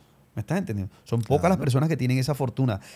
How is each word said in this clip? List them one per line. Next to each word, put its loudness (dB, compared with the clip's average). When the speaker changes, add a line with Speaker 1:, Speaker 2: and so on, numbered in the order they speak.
Speaker 1:
¿Me -6
estás -2
entendiendo? -4
Son -2
pocas 2
las 4
Speaker 2:
Claro. 0
Speaker 1:
personas 2
que -2
tienen 0
esa 0
fortuna -2